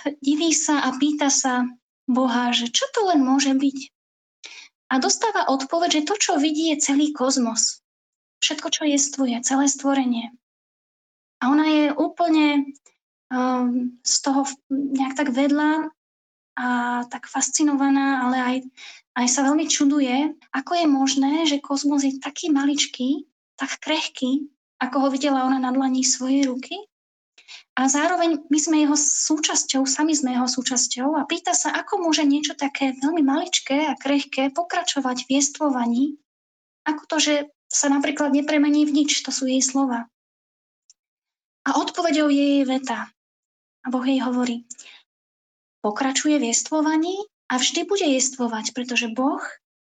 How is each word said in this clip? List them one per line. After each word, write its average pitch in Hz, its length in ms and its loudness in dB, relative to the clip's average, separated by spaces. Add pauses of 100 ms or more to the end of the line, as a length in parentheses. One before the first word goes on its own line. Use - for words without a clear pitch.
(220)
diví 302 320 2
sa - 320 2
a 254 140 0
pýta 294 320 2
sa 247 340 0 (400)
Boha, 247 460 2
že 240 160 -2
čo - 240 -2
to 415 180 0
len 302 140 4
môže 269 320 2
byť. 277 220 0 (1120)
A 262 80 2
dostáva 403 480 0
odpoveď, 302 560 0
že 302 40 -6
to, 415 120 -2
čo 392 160 0
vidí, 302 400 0
je 302 80 -4
celý 294 320 2
kozmos. 254 640 0 (640)
Všetko, 302 320 -4
čo - 80 -6
jestvuje, 269 560 0
celé 269 320 0
stvorenie. 254 640 -2 (1040)
A 247 80 0
ona 302 240 4
je 302 140 4 (100)
úplne, 302 800 2 (560)
ehm, 247 720 0
z - 160 0
toho 277 240 0
v-, - 160 -8 (400)
nejak 269 160 -2
tak 294 160 0
vedľa 302 560 2 (720)
a 247 80 -4 (400)
tak - 240 -14
fascinovaná, 277 960 0
ale 254 160 0
aj, 247 120 0 (680)
aj 247 80 2
sa 277 160 2
veľmi 311 240 2
čuduje, 285 640 2 (160)
ako 277 240 -6
je 349 160 2
možné, 269 420 2 (140)
že 285 160 -2
kozmos 285 400 0
je 269 160 -2
taký 311 320 -6
maličký, 277 720 0 (320)
tak - 240 -8
krehký, 285 720 -4 (320)
ako 262 240 0
ho - 60 2
videla 269 340 0
ona 262 140 2
na 254 100 0
dlani 262 320 0
svojej 262 480 0
ruky. 254 240 -8 (1040)
A 262 80 2
zároveň 330 640 2
my 302 80 4
sme 302 240 2
jeho 294 160 4
súčasťou, - 880 0
sami 311 240 0
sme 254 240 0
jeho 247 120 0
súčasťou 254 680 -2
a 294 80 0
pýta 349 320 -2
sa, - 160 -2
ako 339 320 -4
môže 311 240 2
niečo 285 240 2
také 269 480 -2
veľmi 302 240 0
maličké 302 640 0
a 285 80 -2
krehké 269 560 -2
pokračovať 277 720 -4
v 269 140 0
jestvovaní, 254 680 0 (760)
ako 302 240 -4
to, 320 100 -2
že 302 160 2 (380)
sa - 160 0
napríklad 277 480 2
nepremení 294 480 4
v 294 200 0
nič, - 200 0
to 262 80 -8
sú 262 160 -4
jej 262 160 2
slova. 254 480 -2 (1500)
A 269 160 0
odpoveďou 320 480 0
je 285 320 4
jej 277 80 2
veta. 254 400 -4 (720)
A - 60 -10
Boh 247 160 -2
jej 262 160 2
hovorí, 247 480 -2 (1120)
"Pokračuje 269 580 0
v 240 140 0
jestvovaní 311 640 0 (320)
a 247 80 -4
vždy 339 320 -2
bude 392 180 0
jestvovať, 240 680 -2
pretože 240 340 -4
Boh 262 320 -2 (400)